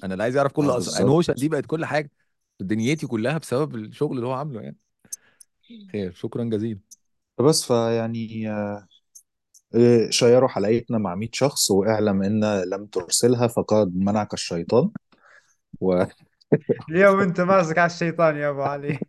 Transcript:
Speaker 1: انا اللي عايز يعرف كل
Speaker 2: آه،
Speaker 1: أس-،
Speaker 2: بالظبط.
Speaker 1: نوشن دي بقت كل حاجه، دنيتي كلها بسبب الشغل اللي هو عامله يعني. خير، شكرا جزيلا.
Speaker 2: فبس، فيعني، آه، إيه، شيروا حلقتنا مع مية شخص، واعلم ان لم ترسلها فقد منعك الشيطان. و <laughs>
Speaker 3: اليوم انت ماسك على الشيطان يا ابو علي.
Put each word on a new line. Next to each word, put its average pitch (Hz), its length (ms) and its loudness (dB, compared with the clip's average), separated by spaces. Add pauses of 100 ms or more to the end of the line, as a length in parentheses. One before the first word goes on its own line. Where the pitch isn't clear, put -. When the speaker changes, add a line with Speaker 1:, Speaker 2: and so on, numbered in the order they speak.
Speaker 1:
انا 95 100 -6
اللي 95 100 -4
عايز 127 120 -2
يعرف 139 160 0
كل 147 180 0
Speaker 2:
آه، 123 100 0
Speaker 1:
أس-، 90 40 -4
Speaker 2:
بالظبط. - 180 -4
Speaker 1:
نوشن 147 320 4
دي 139 160 -2
بقت 147 160 -4
كل 160 200 -4
حاجه، 147 260 -4 (480)
دنيتي 113 480 -2
كلها 117 300 -4
بسبب 135 380 -4
الشغل 120 400 -6
اللي 123 120 -6
هو 131 60 -4
عامله 131 280 -8
يعني. 69 160 -14 (1120)
خير، 95 220 -6
شكرا 120 300 -8
جزيلا. 110 360 -4 (580)
Speaker 2:
فبس، 147 280 4
فيعني، 113 840 -2
آه، 104 360 -6 (880)
إيه، 117 340 6
شيروا 127 400 4
حلقتنا 113 480 -2
مع 95 180 -4
مية 107 180 -6
شخص، - 380 0
واعلم 101 520 2
ان 107 380 0
لم 98 240 -6
ترسلها 120 600 0
فقد 101 480 0
منعك 101 380 0
الشيطان. 110 580 0 (880)
و 92 220 2 (480)
<laughs> - 380 -2
Speaker 3:
اليوم 196 300 6
انت 180 220 0
ماسك 175 360 2
على 175 140 4
الشيطان 165 460 0
يا 147 120 -2
ابو 139 120 -4
علي. 143 480 -4